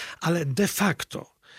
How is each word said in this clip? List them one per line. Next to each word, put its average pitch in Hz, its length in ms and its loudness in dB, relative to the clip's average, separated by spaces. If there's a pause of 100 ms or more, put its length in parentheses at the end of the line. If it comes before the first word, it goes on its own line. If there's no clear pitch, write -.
(220)
ale 165 240 2
de 139 220 2
facto - 720 -2 (200)